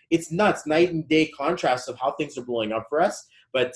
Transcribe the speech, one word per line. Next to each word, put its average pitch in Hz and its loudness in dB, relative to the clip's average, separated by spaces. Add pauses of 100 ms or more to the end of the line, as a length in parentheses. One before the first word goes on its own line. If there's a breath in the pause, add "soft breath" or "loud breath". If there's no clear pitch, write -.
(100)
it's 165 0
nuts, 190 2
night 170 4
and 160 -4
day 156 4
contrast 147 -2
of 127 -10
how 113 0
things - -8
are 123 -8
blowing 113 -4
up 110 -4
for 151 0
us. 202 0 (260 soft breath)
But, 123 0